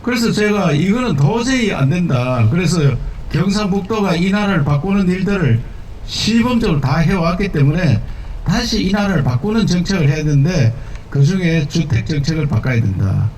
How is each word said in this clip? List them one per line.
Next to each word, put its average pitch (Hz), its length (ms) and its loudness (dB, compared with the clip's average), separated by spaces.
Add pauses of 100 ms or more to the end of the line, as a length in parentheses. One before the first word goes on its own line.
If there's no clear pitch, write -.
그래서 233 280 0
제가 202 400 0
"이거는 196 440 0
도저히 233 580 0
안 135 160 0
된다." 127 600 0
그래서 170 300 0 (520)
경상북도가 196 840 0
이 180 160 0
나라를 196 320 0
바꾸는 180 460 0
일들을 180 520 0 (440)
시범적으로 226 760 0
다 135 180 0
해왔기 180 540 0
때문에 147 500 2 (440)
다시 220 420 0
이 185 40 0
나라를 196 320 0
바꾸는 202 440 0
정책을 175 400 0
해야 147 100 2
되는데, 147 560 2 (360)
그중에 160 580 2
주택 120 380 0
정책을 151 420 -2
바꿔야 123 320 0
된다. 98 580 0